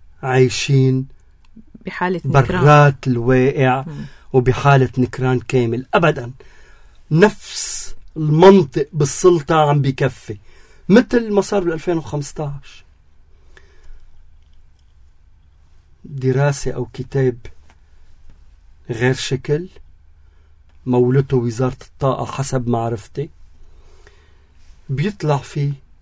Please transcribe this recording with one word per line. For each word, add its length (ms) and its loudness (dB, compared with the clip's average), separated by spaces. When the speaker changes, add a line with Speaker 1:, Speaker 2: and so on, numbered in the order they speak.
Speaker 1:
عايشين 840 2
Speaker 2:
بحالة 400 -4
نكران. 380 2
Speaker 1:
برات 440 6
الواقع 800 2
Speaker 2:
مم. 180 -14
Speaker 1:
وبحالة 640 2
نكران 420 -2
كامل. 540 -2
أبدا. 380 0
نفس 840 -2
المنطق 760 4
بالسلطة 640 0
عم 260 2
بيكفي. 560 -4
مثل 420 4
ما 100 2
صار 220 -2
بألفين 340 -2
وخمستاش. 880 -10
دراسة 640 -2
أو 220 -8
كتاب 440 -2
غير 240 0
شكل، 540 -6
مولته 520 2
وزارة 440 -4
الطاقة 440 -4
حسب 420 -6
معرفتي، 600 -4
بيطلع 480 -2
فيه 360 -6